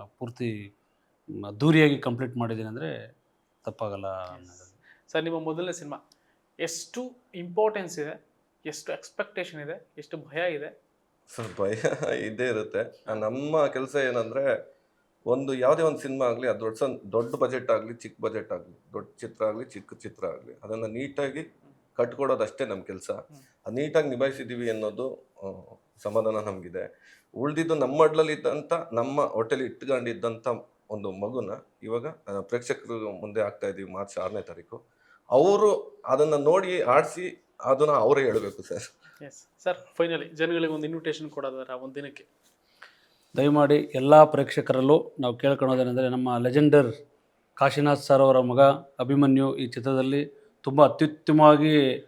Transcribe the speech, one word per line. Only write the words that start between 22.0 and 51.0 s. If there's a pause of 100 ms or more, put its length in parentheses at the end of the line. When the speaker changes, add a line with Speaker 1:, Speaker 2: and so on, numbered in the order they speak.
Speaker 3:
ನಮ್
ಕೆಲ್ಸ.
Speaker 2:
ಹ್ಮ್. (280)
Speaker 3:
ಅದ್
ನೀಟಾಗಿ
ನಿಭಾಯಿಸಿದೀವಿ
ಅನ್ನೋದು,
ಆ, (260)
ಸಮಾಧಾನ (100)
ನಮ್ಗಿದೆ. (220)
ಉಳ್ದಿದ್ದು
ನಮ್ಮ
ಮಡ್ಲಲ್ಲಿ
ಇದ್ದಂಥ, (200)
ನಮ್ಮ
ಹೊಟ್ಟೆಲಿ
ಇಟ್ಕೊಂಡಿದ್ದಂಥ (420)
ಒಂದು
ಮಗುನ (340)
ಇವಾಗ,
ಆ,
ಪ್ರೇಕ್ಷಕರ (280)
ಮುಂದೆ
ಹಾಕ್ತಾ
ಇದೀವಿ
ಮಾರ್ಚ್
ಆರನೇ
ತಾರೀಕು. (460)
ಅವರು
ಅದನ್ನ
ನೋಡಿ
ಆಡ್ಸಿ, (140)
ಅದನ್ನ
ಅವರೇ
ಹೇಳ್ಬೇಕು
ಸರ್.
Speaker 2:
ಎಸ್.
ಸರ್, (200)
finally
ಜನಗಳಿಗೆ
ಒಂದು
ಇನ್ವಿಟೇಷನ್
ಕೊಡೋದಾದ್ರೆ
ಆ
ಒಂದ್
ದಿನಕ್ಕೆ? (1120)
Speaker 1:
ದಯಮಾಡಿ
ಎಲ್ಲ
ಪ್ರೇಕ್ಷಕರಲ್ಲೂ
ನಾವು
ಕೇಳ್ಕೊಳೋದೇನೆಂದ್ರೆ,
ನಮ್ಮ
ಲೆಜೆಂಡರ್ (640)
ಕಾಶಿನಾಥ್
ಸರ್
ಅವರ
ಮಗ (380)
ಅಭಿಮನ್ಯು
ಈ
ಚಿತ್ರದಲ್ಲಿ (220)
ತುಂಬ
ಅತ್ಯುತ್ತಮವಾಗಿ (340)